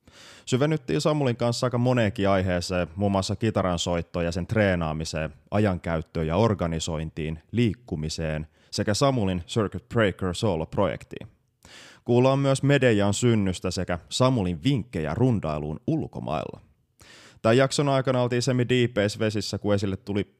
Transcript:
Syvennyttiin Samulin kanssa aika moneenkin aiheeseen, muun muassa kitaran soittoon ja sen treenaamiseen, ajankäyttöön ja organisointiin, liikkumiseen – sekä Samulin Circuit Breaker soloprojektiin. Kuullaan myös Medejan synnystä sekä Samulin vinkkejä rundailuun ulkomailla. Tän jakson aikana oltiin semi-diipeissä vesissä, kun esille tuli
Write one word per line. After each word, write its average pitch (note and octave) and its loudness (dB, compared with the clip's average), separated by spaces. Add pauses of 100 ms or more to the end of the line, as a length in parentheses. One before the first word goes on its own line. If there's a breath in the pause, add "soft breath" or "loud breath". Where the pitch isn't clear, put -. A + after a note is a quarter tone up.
(460 loud breath)
Syvennyttiin D3+ 0
Samulin C#3+ 0
kanssa A#2+ -2
aika B2 -2
moneenkin A#2 2
aiheeseen, F2+ 0
muun G2+ 0
muassa G2 0
kitaran F#2 0
soittoon E2+ -2
ja E2+ -2
sen F2 -4
treenaamiseen, D#2+ 0 (180)
ajankäyttöön E2+ -2
ja D#2+ 0
organisointiin, E2 -2 (100)
liikkumiseen – D#2 -4 (240 soft breath)
sekä G2+ -2
Samulin G2+ 0
Circuit G2 -4
Breaker G2 0
soloprojektiin. E2 -4 (760 loud breath)
Kuullaan C3 4
myös C3+ 0
Medejan A#2+ 4
synnystä G2 0
sekä F2+ -4 (100)
Samulin G2 0
vinkkejä F#2 -2
rundailuun D#2 0
ulkomailla. C2 -6 (840 loud breath)
Tän A#2 4
jakson C3+ 2
aikana C3 0
oltiin A#2+ 0
semi-diipeissä A#2+ 0
vesissä, G#2+ -2
kun G2+ 0
esille G2 0
tuli G2+ -6